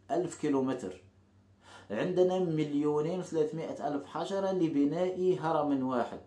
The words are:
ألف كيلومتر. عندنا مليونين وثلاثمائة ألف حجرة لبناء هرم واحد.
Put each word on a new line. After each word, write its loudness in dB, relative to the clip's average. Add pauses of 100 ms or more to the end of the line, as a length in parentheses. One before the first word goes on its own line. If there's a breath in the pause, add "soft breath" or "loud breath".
(120)
ألف -2
كيلومتر. 0 (880 loud breath)
عندنا 2
مليونين 0
وثلاثمائة -2
ألف -4
حجرة -2
لبناء 2
هرم 2
واحد. -2